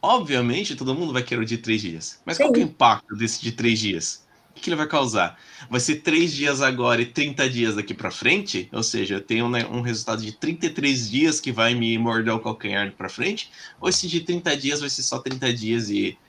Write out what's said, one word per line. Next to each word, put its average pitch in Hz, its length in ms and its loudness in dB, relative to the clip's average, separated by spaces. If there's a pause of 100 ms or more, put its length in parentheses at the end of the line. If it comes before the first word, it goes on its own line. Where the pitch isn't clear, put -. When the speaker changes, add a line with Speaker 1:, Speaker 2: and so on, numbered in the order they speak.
Speaker 1:
Obviamente, 151 680 2
todo 131 180 -2
mundo 156 200 -2
vai 123 100 0
querer 120 180 -2
o 110 40 0
de 113 120 -2
três 113 240 0
dias. 82 440 -10
Mas - 120 -4
qual 285 140 4
que 240 80 6
é - 40 4
o - 20 2
Speaker 2:
Sim. 156 80 -6
Speaker 1:
impacto 110 420 4
desse 110 260 -2
de 120 120 -4
três 117 260 2
dias? 95 420 -4 (300)
O - 80 -20
que - 100 -6
ele 175 60 0
vai 151 100 0
causar? 110 540 0 (300)
Vai 123 100 0
ser 151 220 0
três 165 320 4
dias 139 280 0
agora 123 400 2
e 120 40 2
trinta 135 440 0
dias 113 280 0
daqui 104 160 -4
pra 90 180 -6
frente? 156 600 0
Ou 117 100 -2
seja, 98 320 -2
eu 101 60 -2
tenho, 113 260 0
né, 120 180 0
um 120 140 -6
resultado 113 420 -4
de 107 120 -8
trinta 165 320 -4
e 160 40 2
três 135 400 0
dias 151 300 2
que 127 140 -4
vai 113 200 4
me 117 240 0
morder 113 360 2
o 110 80 0
calcanhar 101 500 -4
pra 92 160 -10
frente? 190 420 -4 (300)
Ou - 80 -2
esse 185 220 0
de 170 100 0
trinta 170 380 0
dias 143 240 -2
vai 143 80 -4
ser 135 140 -4
só 127 160 -4
trinta 131 340 -2
dias 113 360 -2
e 101 280 0 (120)